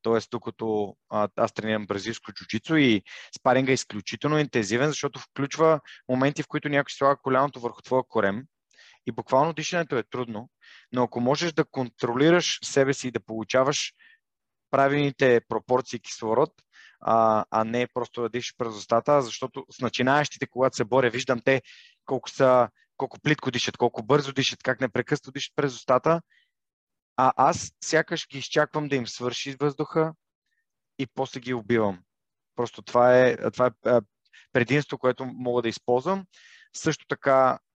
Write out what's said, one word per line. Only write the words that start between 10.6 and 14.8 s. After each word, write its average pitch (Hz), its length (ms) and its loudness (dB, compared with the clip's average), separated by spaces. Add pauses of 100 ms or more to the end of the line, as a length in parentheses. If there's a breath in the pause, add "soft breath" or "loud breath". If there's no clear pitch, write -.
но 123 120 0
ако 120 180 -2
можеш 151 320 0
да 156 120 0
контролираш 131 1000 0
себе 139 300 2
си - 140 -8
и 120 40 -6
да 117 80 -6
получаваш 127 760 -2 (800 soft breath)
правилните 139 760 4